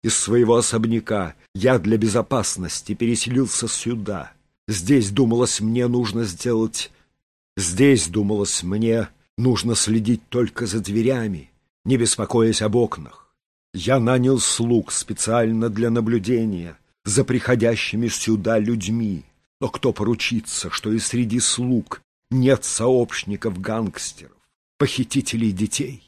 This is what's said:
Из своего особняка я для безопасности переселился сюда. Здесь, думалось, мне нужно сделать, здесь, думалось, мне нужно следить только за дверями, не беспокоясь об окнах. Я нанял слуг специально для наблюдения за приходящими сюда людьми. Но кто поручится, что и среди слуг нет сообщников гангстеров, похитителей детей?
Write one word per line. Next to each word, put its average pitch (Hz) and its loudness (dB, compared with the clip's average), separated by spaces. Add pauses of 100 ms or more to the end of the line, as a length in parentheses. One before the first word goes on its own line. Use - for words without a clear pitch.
Из 113 0
своего 117 4
особняка 113 0 (180)
я 120 4
для 107 2
безопасности 104 -2
переселился 120 -2
сюда. 104 -6 (340)
Здесь, 104 2
думалось, 117 2
мне 117 0
нужно 117 0
сделать, 110 -2 (680)
здесь, 98 4
думалось, 101 -2
мне 110 0 (300)
нужно 117 2
следить 110 0
только 120 -2
за 104 -2
дверями, 107 -2 (340)
не 127 2
беспокоясь 113 2
об 107 0
окнах. 78 -2 (420)
Я 120 2
нанял 123 2
слуг 117 0
специально 113 0
для 113 0
наблюдения 110 -2 (260)
за 113 0
приходящими 117 0
сюда 110 0
людьми. 107 -2 (360)
Но 131 -4
кто - 0
поручится, 110 -2
что - -4
и 113 0
среди 117 -2
слуг 123 -2 (280)
нет 127 4
сообщников 110 0
гангстеров, 107 -6 (400)
похитителей 123 0
детей? 110 -4